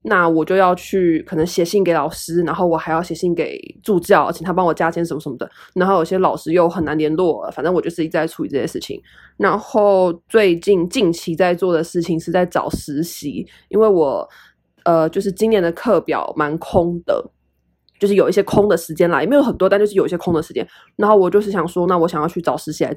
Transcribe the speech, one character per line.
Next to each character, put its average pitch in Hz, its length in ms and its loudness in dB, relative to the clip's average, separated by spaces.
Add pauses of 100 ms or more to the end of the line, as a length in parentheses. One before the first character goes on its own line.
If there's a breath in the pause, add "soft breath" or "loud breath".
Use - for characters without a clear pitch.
那 190 240 2
我 160 160 2
就 185 140 0
要 185 200 4
去 180 520 0
可 170 80 -6
能 156 100 2
写 180 160 -2
信 190 220 0
给 170 80 2
老 151 160 0
师， 170 320 -4
然 160 140 -2
后 180 120 0
我 165 80 2
还 160 160 -4
要 160 120 0
写 170 120 -8
信 175 200 -2
给 165 260 -4 (220)
助 190 180 0
教， 170 320 2
请 - 100 -12
他 175 80 -6
帮 180 140 0
我 165 80 2
加 170 180 0
签 170 140 -4
什 165 80 -6
么 151 80 -6
什 - 80 -10
么 123 80 -8
的。 - 100 -10 (280 loud breath)
然 185 120 2
后 196 100 4
有 160 80 2
些 185 120 -2
老 180 180 2
师 160 200 -4
又 170 120 4
很 175 200 -2
难 147 100 -4
联 156 180 0
络， 160 360 0
反 - 120 -8
正 175 120 0
我 165 80 0
就 170 80 -4
是 170 120 -6
一 156 40 -2
直 160 60 -8
在 160 140 -2
处 - 180 -8
理 101 40 -6
这 139 80 -6
些 123 100 -2
事 - 140 -8
情。 - 180 -12 (380 soft breath)
然 196 220 0
后 202 520 2 (160)
最 196 320 2
近 180 300 2
近 170 240 0
期 165 240 -6
在 180 180 2
做 180 160 -2
的 165 140 2
事 175 160 -4
情 170 180 -2
是 165 140 -6
在 180 140 2
找 - 240 -4
实 147 320 -6
习， 143 440 -10 (220 soft breath)
因 196 100 0
为 220 80 6
我， 151 400 2 (580 soft breath)
呃， 165 260 4
就 196 100 -2
是 196 100 -2
今 220 200 0
年 208 120 4
的 170 80 0
课 180 300 0
表 143 340 -4
蛮 151 220 -2
空 175 480 0
的， - 260 -2 (680)
就 202 100 0
是 202 60 2
有 190 140 4
一 185 40 0
些 196 100 2
空 202 260 2
的 175 80 4
时 - 180 -8
间 170 140 2
啦， 147 120 2
也 156 60 0
没 262 100 2
有 285 60 6
很 240 140 -2
多， 190 120 2
但 202 100 4
就 208 80 4
是 208 80 -8
有 185 100 2
一 - 40 -2
些 180 80 -4
空 170 160 -4
的 160 100 0
时 - 100 -16
间。 113 140 -6 (300 soft breath)
然 208 120 2
后 214 80 6
我 180 140 4
就 202 100 4
是 208 100 -4
想 175 160 -2
说， 180 200 -2
那 180 120 2
我 165 80 4
想 170 140 -4
要 151 80 -2
去 - 120 -6
找 139 160 -2
实 151 160 -10
习 156 120 -4
来 135 120 -4